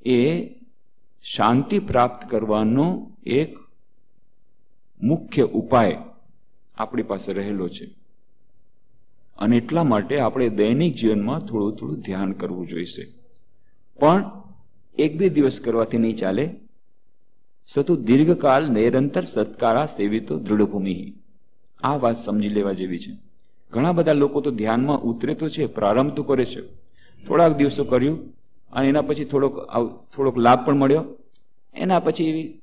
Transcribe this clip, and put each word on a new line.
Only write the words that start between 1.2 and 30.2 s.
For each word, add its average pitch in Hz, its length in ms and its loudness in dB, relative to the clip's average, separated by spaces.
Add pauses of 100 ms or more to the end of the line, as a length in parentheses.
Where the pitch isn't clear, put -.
શાંતિ 123 420 2
પ્રાપ્ત 123 520 0
કરવાનો 113 800 0 (160)
એક 151 320 -2 (1400)
મુખ્ય 143 400 0
ઉપાય 110 560 2 (800)
આપણી 110 240 -6
પાસે 98 300 -6
રહેલો 98 360 -6
છે. - 220 -16 (1500)
અને 113 180 4
એટલા 160 280 0
માટે 120 340 2
આપણે 123 300 0
દૈનિક 117 460 2
જીવનમાં 110 520 0
થોડું 107 300 -2
થોડું - 240 -8
ધ્યાન 95 320 -4
કરવું 92 340 -8
જોઈશે. 85 460 -10 (880)
પણ 175 300 4 (680)
એક 151 180 2
બે 185 120 2
દિવસ 143 360 2
કરવાથી 113 340 0
નહીં 113 200 0
ચાલે. 113 320 -2 (1200)
સતુ 143 220 2
દીર્ઘકાલ 139 760 4
નિરંતર 131 520 2
સત્કારા 117 640 0
સેવિતો 104 520 -4
દૃઢભૂમિ. 98 720 -2 (720)
આ 139 140 0
વાત 117 280 0
સમજી 104 240 -2
લેવા 101 240 -2
જેવી 90 260 -6
છે. - 180 -12 (560)
ઘણા 147 200 0
બધા 165 200 2
લોકો 143 280 2
તો 143 100 -2
ધ્યાનમાં 123 500 0
ઉતરે 117 340 -4
તો 160 140 -4
છે, 151 180 -4
પ્રારંભ 113 480 2
તો 147 80 -4
કરે 131 220 0
છે, - 160 -10 (640)
થોડાક 160 300 4
દિવસો 143 280 0
કર્યું 127 340 0 (540)
અને 135 160 0
એના 147 140 4
પછી 147 220 -4
થોડોક 135 340 0
આવ-, - 580 -6
થોડોક 131 220 0